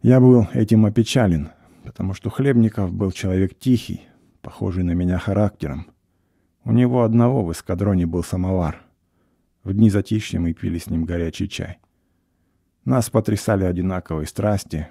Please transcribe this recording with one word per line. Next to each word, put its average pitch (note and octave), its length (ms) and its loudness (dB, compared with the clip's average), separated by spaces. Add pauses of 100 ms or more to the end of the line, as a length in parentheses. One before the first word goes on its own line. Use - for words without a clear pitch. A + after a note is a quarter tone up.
Я B2+ 180 6
был B2 340 6
этим A2 320 4
опечален, G#2 640 0 (340)
потому F#2+ 300 -8
что G#2+ 160 -8
Хлебников A2+ 640 0
был F#2+ 180 -2
человек F#2+ 480 -2
тихий, - 420 -2 (400)
похожий F#2 420 -6
на F2 80 -2
меня F2+ 280 -2
характером. G2 720 -4 (720)
У A#2+ 80 -4
него B2 320 2
одного A#2 400 2
в E2+ 80 -4
эскадроне F#2 540 -2
был E2+ 180 -4
самовар. F#2 580 -2 (800)
В G2 100 -6
дни G#2+ 160 6
затишья G2+ 500 -2
мы E2+ 140 -2
пили E2+ 240 -6
с - 100 -10
ним E2 180 -2
горячий E2+ 440 -6
чай. E2+ 300 -12 (1040)
Нас B2+ 240 0
потрясали G#2+ 560 0
одинаковые F2+ 600 -4
страсти. F#2+ 640 -4